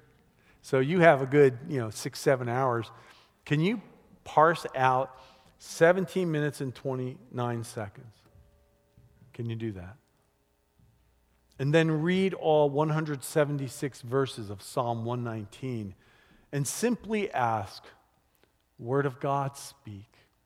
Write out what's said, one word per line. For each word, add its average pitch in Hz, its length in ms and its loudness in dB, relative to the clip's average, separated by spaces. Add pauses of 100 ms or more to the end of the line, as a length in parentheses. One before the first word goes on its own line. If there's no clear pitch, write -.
(600)
So - 160 0
you 147 220 2
have 165 240 10
a - 20 0
good, 135 320 6 (100)
you 147 120 -4
know, 110 100 -4
six, - 300 -10
seven 127 280 2
hours. 120 440 -2 (520)
Can 147 160 0
you 196 220 0 (420)
parse 160 520 4
out 131 420 0 (400)
seventeen 180 720 2
minutes 147 320 -2
and 131 140 -6
twenty-nine 127 880 -6
seconds? 113 500 -12 (1200)
Can 117 160 -8
you 113 60 -6
do 113 160 -6
that? 95 240 -14 (1600)
And 143 160 0
then 160 300 4
read 185 320 2
all 151 340 4
one 151 200 0
hundred 151 340 -2
seventy-six 143 760 -2
verses 123 500 -4
of 98 100 -12
Psalm 120 420 -4
one 120 200 -4
nineteen 113 720 -8 (560)
and 143 160 -2
simply 214 640 -2
ask, 113 520 -2 (960)
"Word 135 300 -2
of 127 120 -8
God, 139 380 -2
speak. - 560 -18 (320)